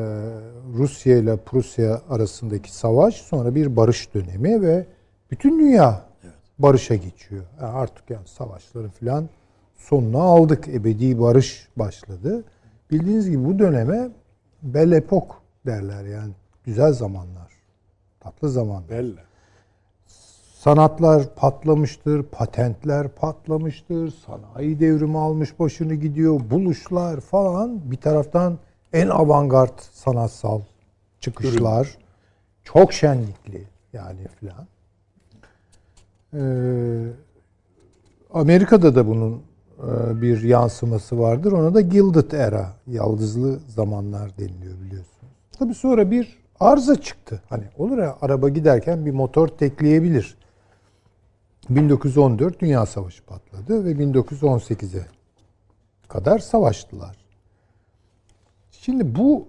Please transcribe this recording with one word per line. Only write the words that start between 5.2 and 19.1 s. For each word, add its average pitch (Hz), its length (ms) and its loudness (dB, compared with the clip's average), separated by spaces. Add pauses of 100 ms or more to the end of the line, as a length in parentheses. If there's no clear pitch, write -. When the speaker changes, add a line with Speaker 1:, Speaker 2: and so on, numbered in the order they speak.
Speaker 1:
bütün 311 280 0
dünya 196 460 4 (200)
Speaker 2:
Evet. 87 100 -20 (240)
Speaker 1:
barışa 139 360 4
geçiyor. 92 500 -10 (160)
Yani 117 120 -10
artık 127 380 -10
yani 104 160 -14
savaşların 110 640 -16
filan 143 380 -6 (480)
sonuna 127 460 0
aldık. 170 460 6
Ebedi 117 520 0
barış 120 560 2
başladı. 110 680 -8 (460)
Bildiğiniz 190 400 -2
gibi 131 140 0
bu 196 140 -2
döneme 185 500 0 (540)
Belle 156 360 2
Époque - 340 -2 (340)
derler 101 380 -8
yani 104 280 -12 (320)
güzel 131 280 0
zamanlar, 90 600 -10 (680)
tatlı - 280 -8
zamanlar. 104 420 -4
Speaker 3:
Belle. 113 300 -8 (1300)